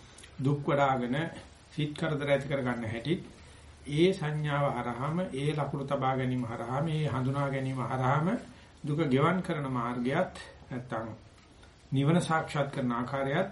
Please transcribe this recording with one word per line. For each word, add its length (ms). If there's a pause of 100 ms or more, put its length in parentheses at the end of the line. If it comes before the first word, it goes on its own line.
(380)
දුක් 280
වඩාගෙන 500 (540)
සිත් 240
කරදර 360
ඇති 180
කරගන්න 360
හැටි 300 (720)
ඒ 260
සංඥාව 640
හරහාම, 460
ඒ 320
ලකුණු 320
තබා 320
ගැනීම 300
හරහාම, 420
ඒ 180
හඳුනා 420
ගැනීම 280
හරහාම 640 (480)
දුක 120
ගෙවන් 440
කරන 240
මාර්ගයත් 680 (360)
නැත්තම් 380 (840)
නිවන 280
සාක්ෂාත් 520
කරන 200
ආකාරයත් 600